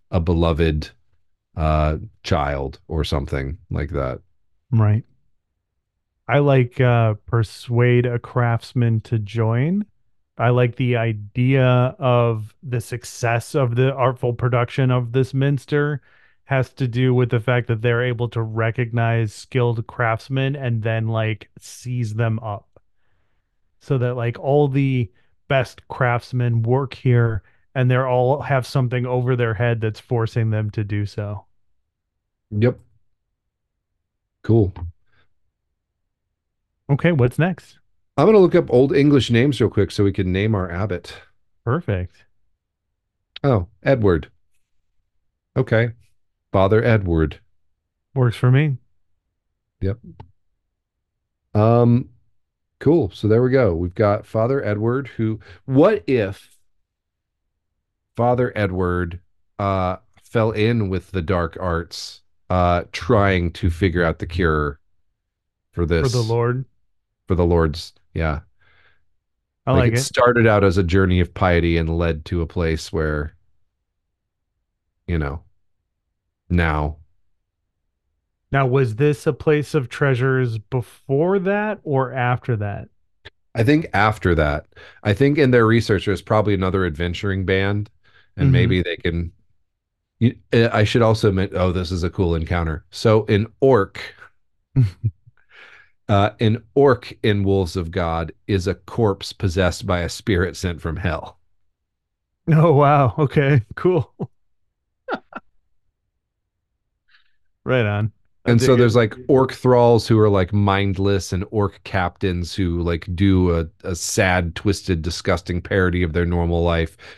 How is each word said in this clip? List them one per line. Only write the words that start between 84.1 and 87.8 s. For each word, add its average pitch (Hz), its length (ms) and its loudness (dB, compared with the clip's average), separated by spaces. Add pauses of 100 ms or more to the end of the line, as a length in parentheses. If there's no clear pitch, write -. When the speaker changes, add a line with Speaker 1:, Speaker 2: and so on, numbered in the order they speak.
Speaker 1:
that. 73 320 -2 (360)
I 107 100 0
think 139 260 2
in 135 120 4
their 120 160 4
research, 110 400 2
there's 95 160 -4
probably 104 320 0
another 92 300 -2
adventuring 87 640 -4
band, 98 440 -2 (460)